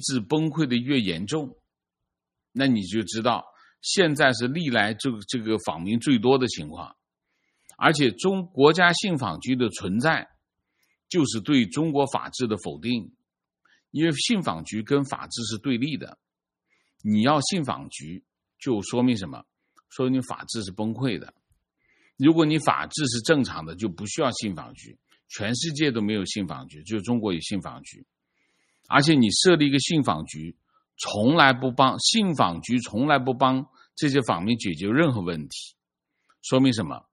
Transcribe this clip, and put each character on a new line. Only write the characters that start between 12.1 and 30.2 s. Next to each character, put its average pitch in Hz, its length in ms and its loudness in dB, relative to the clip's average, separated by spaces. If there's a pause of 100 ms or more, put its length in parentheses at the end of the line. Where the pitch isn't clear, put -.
治 127 160 -4
的 107 100 -2
否 73 220 -10
定。 110 360 -6 (760)
因 147 140 0
为 170 80 2
信 180 300 0
访 82 220 -4
局 107 180 -8
跟 139 220 0
法 - 240 -10
治 - 160 -10
是 110 140 -6
对 131 180 -2
立 131 200 -4
的。 - 220 -14 (840)
你 107 200 2
要 143 180 4
信 170 220 -2
访 85 280 -6
局， - 340 -14 (340)
就 117 240 -2
说 120 200 -2
明 123 140 2
什 95 120 -8
么？ - 160 -16 (440)
说 131 220 -4
明 131 120 0
法 - 260 -10
治 113 160 -8
是 95 80 -10
崩 107 200 -6
溃 113 260 -4
的。 - 140 -14 (840)
如 139 160 6
果 165 120 4
你 156 140 2
法 78 280 2
治 151 200 -4
是 120 140 -2
正 147 220 -2
常 85 240 -6
的， 80 80 -12
就 101 140 -4
不 98 180 -8
需 101 140 -8
要 139 120 0
信 104 220 -8
访 67 200 -14
局。 - 240 -20 (300)
全 110 280 -6
世 165 160 -6
界 147 180 0
都 117 100 -4
没 104 120 -2
有 104 120 -2
信 98 220 -6
访 71 220 -12
局， 76 160 -20
只 104 100 -8
有 107 60 -4
中 120 180 -2
国 104 140 -2
有 82 80 -4
信 95 200 -8
访 - 220 -16
局。 - 240 -20 (840)
而 139 140 6
且 160 120 6
你 123 160 6
设 180 260 6
立 147 100 2
一 139 40 2
个 139 100 2
信 156 220 0
访 82 240 -2